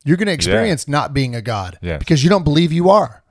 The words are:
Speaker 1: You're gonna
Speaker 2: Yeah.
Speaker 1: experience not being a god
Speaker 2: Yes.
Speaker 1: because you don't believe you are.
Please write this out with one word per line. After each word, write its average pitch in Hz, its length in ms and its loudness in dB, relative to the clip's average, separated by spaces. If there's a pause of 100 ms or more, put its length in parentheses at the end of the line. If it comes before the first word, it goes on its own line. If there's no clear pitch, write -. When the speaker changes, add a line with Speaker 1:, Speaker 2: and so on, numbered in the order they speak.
Speaker 1:
You're 156 140 2
gonna 202 140 -2
Speaker 2:
Yeah. 165 40 -2
Speaker 1:
experience 185 540 -2
not 143 240 -4
being 127 220 -2
a 117 60 -8
god 101 400 -8
Speaker 2:
Yes. 85 180 -6
Speaker 1:
because 151 220 0
you 151 80 4
don't 190 140 2
believe 156 300 2
you 175 160 2
are. 190 420 2